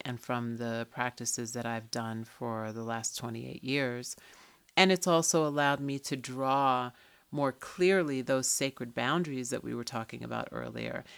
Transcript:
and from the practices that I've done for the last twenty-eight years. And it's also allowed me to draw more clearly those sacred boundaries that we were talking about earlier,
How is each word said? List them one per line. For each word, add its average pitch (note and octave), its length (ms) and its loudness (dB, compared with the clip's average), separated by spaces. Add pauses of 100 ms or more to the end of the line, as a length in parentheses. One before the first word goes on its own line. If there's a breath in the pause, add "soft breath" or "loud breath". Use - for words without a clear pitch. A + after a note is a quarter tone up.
and A#2+ 120 -6
from A#2 380 -4
the A#2 340 -4
practices B2 640 -4
that A#2 140 -4
I've A2+ 240 -4
done A2+ 340 -4
for A2 480 -6
the A2+ 100 -6
last A2+ 360 -4
twenty-eight A#2+ 440 -8
years. B2+ 540 -2 (600 loud breath)
And F#3 140 8
it's F3+ 160 4
also E3 400 6
allowed C#3+ 340 2
me C#3 200 -2
to - 160 -4
draw B2+ 760 2 (380 soft breath)
more C#3+ 220 2
clearly F3+ 680 2
those C3 240 2
sacred C3 480 -2
boundaries C3 560 0
that A#2+ 140 -4
we A#2 100 -4
were A#2+ 100 -4
talking A#2+ 400 -6
about A#2 280 -4
earlier, A#2 520 -6 (140 loud breath)